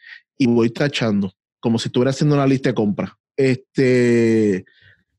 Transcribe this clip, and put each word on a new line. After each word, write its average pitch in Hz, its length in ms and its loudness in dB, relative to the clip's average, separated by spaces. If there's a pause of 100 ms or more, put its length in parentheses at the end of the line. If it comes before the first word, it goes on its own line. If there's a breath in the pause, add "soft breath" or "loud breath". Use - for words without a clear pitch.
(360 loud breath)
y 131 100 0
voy 117 240 2
tachando, 110 600 -2 (280)
como 113 180 -2
si - 100 -8
estuviera 127 220 0
haciendo 147 260 0
una 139 100 0
lista 135 240 0
de 113 40 -4
compras. 104 360 -4 (260)
Este, 120 1300 0 (540 soft breath)